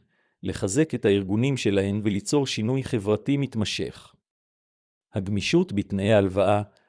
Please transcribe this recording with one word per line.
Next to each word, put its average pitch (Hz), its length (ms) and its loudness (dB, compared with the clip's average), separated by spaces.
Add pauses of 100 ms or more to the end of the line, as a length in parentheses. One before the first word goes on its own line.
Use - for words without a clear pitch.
(440)
לחזק 104 520 -2
את 117 100 -2
הארגונים 104 520 2
שלהן 101 460 0
וליצור 110 440 0
שינוי 123 360 -2
חברתי 107 540 -2
מתמשך. 107 800 -6 (960)
הגמישות 104 600 0
בתנאי 101 400 0
ההלוואה, 98 480 4 (280)